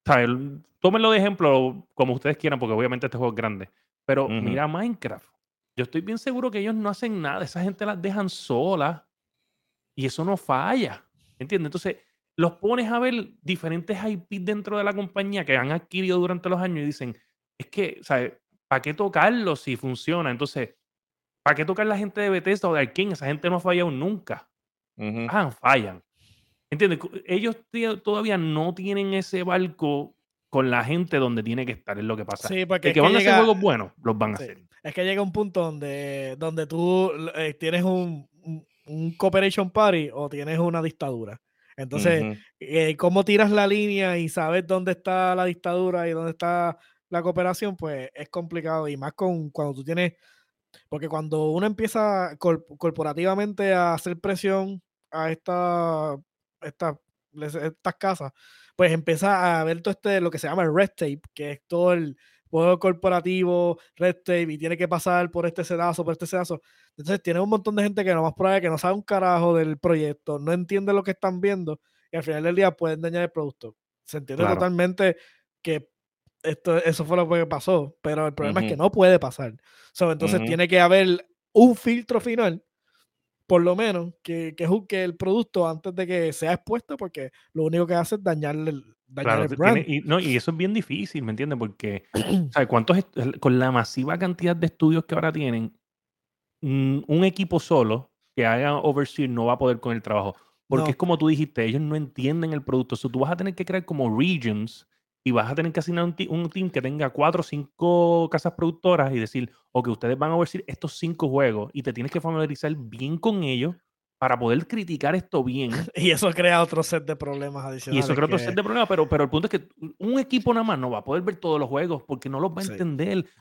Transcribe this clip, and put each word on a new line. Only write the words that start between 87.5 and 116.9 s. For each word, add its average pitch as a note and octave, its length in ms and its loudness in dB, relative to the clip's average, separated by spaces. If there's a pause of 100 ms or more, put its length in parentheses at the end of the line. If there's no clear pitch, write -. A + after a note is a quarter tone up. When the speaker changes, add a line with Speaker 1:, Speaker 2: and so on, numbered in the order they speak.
Speaker 3:
lo D#3+ 120 -2
único E3+ 220 2
que F3 80 0
hace E3+ 220 0
es G3+ 60 -8
dañarle D#3 480 -2
el, C#3 140 -6 (220)
dañar C3+ 180 -8
Speaker 1:
Claro, A2+ 180 2
Speaker 3:
el - 80 0
Speaker 1:
te-, C3+ 60 -6
Speaker 3:
brand. F#3+ 180 4 (100)
Speaker 1:
tiene, C#3+ 140 -2
y, - 20 -4
no, D#3+ 200 2
y C3+ 160 2
eso A#2+ 160 -2
es D#3+ 40 -8
bien F#3+ 160 -2
difícil, F#3 500 -6
¿me A2+ 100 -4
entiendes? C3 260 -4
Porque, G#2 540 -6
Speaker 3:
<clears throat> D3+ 380 0
Speaker 1:
¿sabes C3+ 180 2
cuántos B2 280 4
est-, C3 440 -2
con B2+ 180 4
la B2+ 120 2
masiva C3 480 0
cantidad F3 380 -2
de E3 100 0
estudios D#3+ 380 2
que E3 100 -8
ahora E3 180 0
tienen, A#2 440 -4 (840)
mm, C3+ 440 2
un E3 180 4
equipo F3+ 360 0
solo B2 520 2 (220)
que A#2 120 2
haga C3+ 320 2
oversee C#3+ 500 0
no A#2 180 0
va A#2+ 80 4
a B2 40 0
poder B2 220 2
con A#2 140 -4
el A2 80 -4
trabajo? G2+ 320 -2 (340)
Porque D3 180 2
Speaker 3:
No. D3+ 40 2
Speaker 1:
es C#3 60 -2
como F3 220 0
tú D#3 100 2
dijiste, C#3+ 360 0
ellos B2+ 180 0
no D3+ 140 -2
entienden D3+ 560 -2
el C#3+ 100 -4
producto. B2+ 340 2
So, - 140 -4
tú B2+ 100 0
vas C#3+ 120 2
a F3 40 0
tener F#3 180 -2
que F3+ 100 -6
crear F3+ 200 -4
como B2+ 340 -2
regions A#2 720 -2 (360)
y B2+ 60 2
vas A#2 200 2
a C#3 40 -4
tener E3 180 -2
que E3+ 80 -2
asignar E3+ 240 -2
un F3 120 -2
ti-, F#3+ 120 -4
un E3 220 -2
team F#3 200 -4
que C3 120 -2
tenga C#3 280 -2
cuatro E3 300 2
o D3+ 40 -4
cinco E3+ 840 2
casas D#3+ 260 -2
productoras D#3+ 580 2
y A#2+ 60 -2
decir, A#2+ 320 -4 (180)
"Ok, B2 180 0
ustedes A#2+ 300 -2
van D#3 140 0
a E3+ 40 2
oversee F3 300 -2
estos - 320 -10
cinco E3 300 -2
juegos", B2 460 0
y C#3 80 -8
te B2+ 100 -4
tienes A#2+ 180 -8
que E3+ 100 -4
familiarizar D#3 540 -4
bien C3 440 -8
con G3+ 260 0
ellos C#3+ 320 -2 (420)
para B2+ 200 2
poder B2 280 2
criticar E3+ 480 -4
esto E3 300 -2
bien. C3 260 -4
Speaker 3:
<laughs> E3 240 -6
Y F3 160 2
eso D#3+ 220 2
crea F3 300 4
otro E3 200 0
set D#3 220 -4